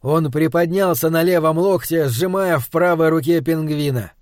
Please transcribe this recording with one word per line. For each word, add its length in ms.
Он 300
приподнялся 760
на 120
левом 380
локте, 480
сжимая 500
в 120
правой 400
руке 320
пингвина. 800